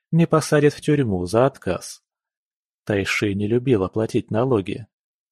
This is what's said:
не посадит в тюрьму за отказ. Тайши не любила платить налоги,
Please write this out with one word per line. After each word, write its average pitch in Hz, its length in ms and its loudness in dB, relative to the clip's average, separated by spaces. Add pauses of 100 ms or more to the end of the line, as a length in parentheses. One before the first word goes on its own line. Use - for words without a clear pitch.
не 165 160 4
посадит 147 480 2
в - 60 -16
тюрьму 113 460 0
за 113 200 2
отказ. - 560 -6 (840)
Тайши 101 500 -2
не 104 120 -4
любила 117 420 0
платить 110 420 -4
налоги, 110 560 -2 (460)